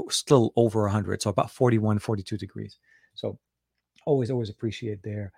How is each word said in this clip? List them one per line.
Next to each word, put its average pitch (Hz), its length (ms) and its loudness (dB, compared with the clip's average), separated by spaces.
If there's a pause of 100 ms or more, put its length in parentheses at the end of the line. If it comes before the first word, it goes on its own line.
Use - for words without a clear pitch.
(100)
still - 460 4
over 110 300 4
a 98 40 0
hundred, 98 320 -2
so 107 80 0
about - 200 0
forty-one, 110 480 2
forty-two 104 380 -6
degrees. 104 420 -12 (360)
So 107 240 -10 (680)
always, 131 260 0
always 120 200 -2
appreciate 107 520 -8
there. 104 360 -8